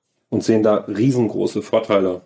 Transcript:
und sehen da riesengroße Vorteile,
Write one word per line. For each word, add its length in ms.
und 140
sehen 180
da 140
riesengroße 880
Vorteile, 640